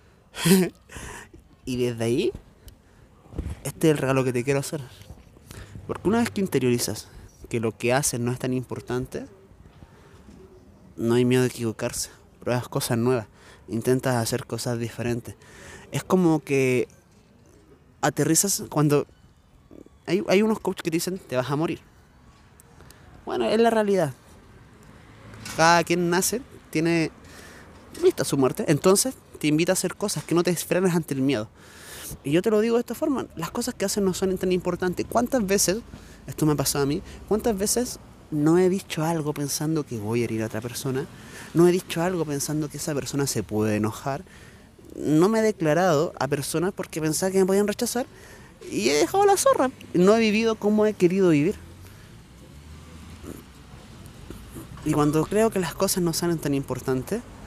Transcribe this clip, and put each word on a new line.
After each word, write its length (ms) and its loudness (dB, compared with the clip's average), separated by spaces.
<laughs> 300 6
Y 120 -4
desde 260 -2
ahí, 280 2
este 260 2
es 20 6
el 80 2
regalo 240 2
que 100 0
te 100 0
quiero 160 0
hacer. 220 -6
Porque 240 -4
una 80 2
vez 140 0
que 100 -4
interiorizas 680 0
que 120 -4
lo 180 -4
que 160 0
haces 260 0
no 120 -2
es 80 -6
tan 140 -4
importante, 760 -6
no 160 2
hay 120 4
miedo 180 4
de 60 2
equivocarse. 600 -6
Pruebas 300 -2
cosas 280 -2
nuevas, 300 0
intentas 480 0
hacer 320 -2
cosas 320 -4
diferentes. 560 -6
Es 120 -4
como 360 4
que 480 0
aterrizas 680 0
cuando 380 2
hay, 200 0
hay 140 4
unos 180 2
coaches 220 -6
que 80 -4
te 60 -2
dicen, 240 -4
"Te 160 -8
vas 160 -2
a 40 0
morir". 260 -2
Bueno, 200 -2
es 120 2
la 100 6
realidad. 420 2
Cada 280 6
quien 260 0
nace, 320 0
tiene 420 0
lista 200 2
su 140 -2
muerte, 300 0
entonces 480 2
te 80 -2
invita 240 2
a 20 2
hacer 220 -2
cosas 280 -6
que 120 -2
no 80 4
te 120 0
frenes 400 0
ante 180 -2
el 80 -2
miedo. 280 0
Y 80 -4
yo 100 4
te 80 -2
lo 100 4
digo 160 2
de 60 2
esta 140 -8
forma, 400 -2
las 160 -8
cosas 240 -4
que 100 -2
haces 180 0
no 100 2
son 240 0
tan 140 0
importantes. 560 -2
¿Cuántas 380 0
veces, 340 0
esto 180 -2
me 80 4
ha 20 2
pasado 280 0
a 40 2
mí, 140 -2
cuántas 300 0
veces 420 -2
no 260 4
he 120 6
dicho 340 -2
algo 300 -2
pensando 520 -2
que 120 -8
voy 240 -2
a 40 0
herir 180 -4
a 40 -2
otra 140 -6
persona? 440 -6
No 140 6
he 40 6
dicho 300 -2
algo 240 -2
pensando 440 -4
que 80 -12
esa 160 -4
persona 340 -2
se 160 -2
puede 320 0
enojar. 480 -4
No 340 4
me 100 2
he 40 2
declarado 760 2
a 80 -2
personas 480 -2
porque 240 -10
pensaba 320 0
que 80 4
me 60 6
podían 220 2
rechazar 400 -4
y 180 0
he 60 2
dejado 300 2
la 120 6
zorra. 320 2
No 220 6
he 40 2
vivido 360 2
como 300 2
he 80 2
querido 360 4
vivir. 260 2
Y 80 2
cuando 320 2
creo 240 2
que 100 -2
las 160 -4
cosas 280 0
no 100 0
salen 240 0
tan 160 -2
importantes, 680 -4